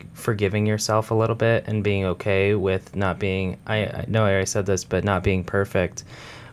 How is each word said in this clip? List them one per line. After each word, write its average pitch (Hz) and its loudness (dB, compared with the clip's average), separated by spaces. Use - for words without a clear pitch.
forgiving 104 0
yourself 107 0
a 113 0
little 113 2
bit 113 2
and 107 -2
being 98 2
okay 98 2
with 95 0
not 95 0
being, 95 -2
I, 107 0
I - -6
know 110 2
I 98 4
already 95 2
said 101 -2
this, 95 0
but 92 -2
not 95 0
being 92 2
perfect. 98 -2